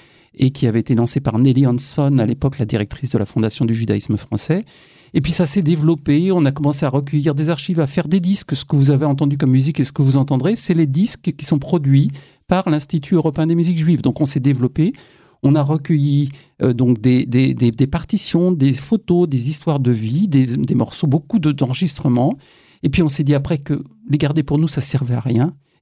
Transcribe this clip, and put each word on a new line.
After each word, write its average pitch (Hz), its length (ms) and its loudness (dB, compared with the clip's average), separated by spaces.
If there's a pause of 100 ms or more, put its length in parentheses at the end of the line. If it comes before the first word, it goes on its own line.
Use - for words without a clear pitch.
(320)
et 131 200 0
qui 131 140 -2
avait 113 140 0
été 117 140 0
lancé 120 260 0
par 113 180 -2
Nelly 131 280 4
Hanson, 135 500 0
à 117 80 2
l'époque 120 340 -2
la 117 60 -2
directrice 104 460 -4
de 120 80 0
la 101 80 -2
Fondation 110 400 -2
du 113 80 0
judaïsme 107 420 -2
français. 160 480 -4 (480)
Et 156 80 0
puis 151 120 -2
ça 180 120 2
s'est 202 160 -2
développé, 156 720 2
on 165 140 2
a 135 60 0
commencé 143 340 -2
à - 20 0
recueillir 143 460 -2
des 151 160 -2
archives, 165 300 -2
à 143 60 0
faire 151 220 -4
des 185 120 2
disques. 175 360 -2
Ce - 80 -6
que 151 120 -2
vous 139 140 4
avez 143 140 2
entendu 143 320 0
comme 139 140 0
musique 131 300 2
et - 40 2
ce - 80 -4
que - 80 -4
vous 135 160 2
entendrez, 147 400 0
c'est - 160 0
les 165 140 2
disques 170 500 -2
qui - 80 -10
sont 151 140 0
produits 139 520 2 (360)
par 180 240 0
l'Institut 151 460 -2
européen 156 300 0
des 165 80 2
musiques 170 240 0
juives. 160 220 2
Donc 127 220 0
on 143 40 0
s'est 139 140 -2
développé, 139 540 0 (480)
on 143 120 4
a 151 80 2
recueilli, 143 680 0 (320)
euh, 127 100 2
donc 120 280 2
des, 127 260 2
des, 131 280 2
des, 120 160 2
des 113 160 0
partitions, 175 640 0
des 139 200 2
photos, 175 560 0
des 131 220 -2
histoires 151 300 -2
de 123 120 2
vie, 120 360 0
des, 131 280 2
des 143 180 -2
morceaux, 123 320 -2
beaucoup 160 320 0
de, 151 140 0
d'enregistrements. 139 840 -2 (460)
Et 143 60 0
puis 151 140 0
on 156 60 2
s'est 147 140 -2
dit 143 120 2
après 143 240 -2
que - 260 -6 (260)
les 147 80 2
garder 151 240 0
pour 143 160 0
nous, 160 80 2
ça 143 140 -4
servait 123 340 -2
à 120 60 -2
rien 123 340 0 (280)